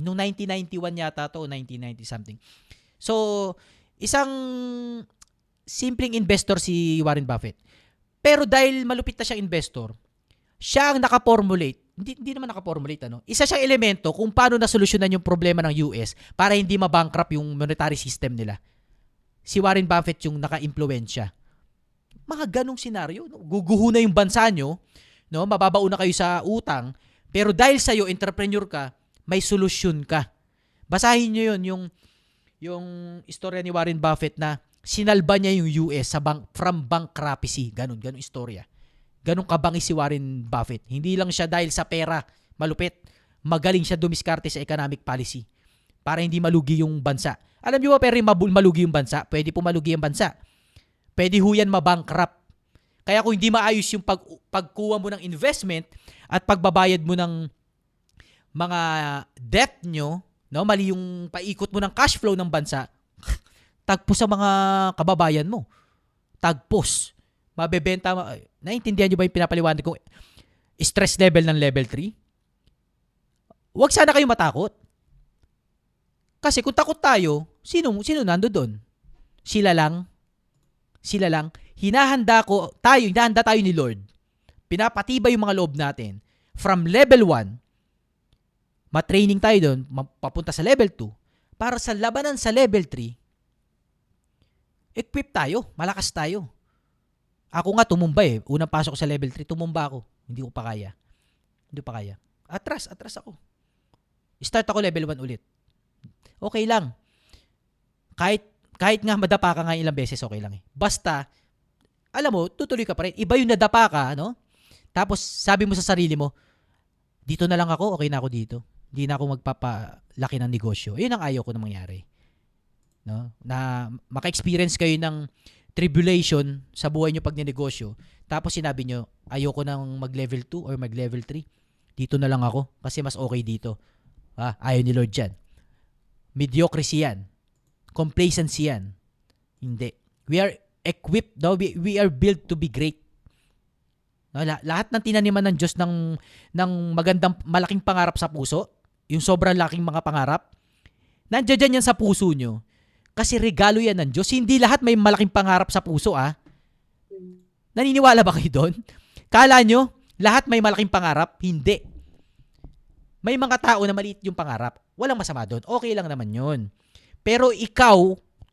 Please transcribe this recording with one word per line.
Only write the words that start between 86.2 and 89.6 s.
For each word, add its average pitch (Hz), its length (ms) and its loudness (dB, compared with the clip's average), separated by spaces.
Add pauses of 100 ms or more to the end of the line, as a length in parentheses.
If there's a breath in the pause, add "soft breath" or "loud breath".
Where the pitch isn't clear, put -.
From 185 320 0
level 240 440 8
one, 117 280 0 (1400)
matraining 196 480 2
tayo 220 160 6
doon, 143 220 4 (100)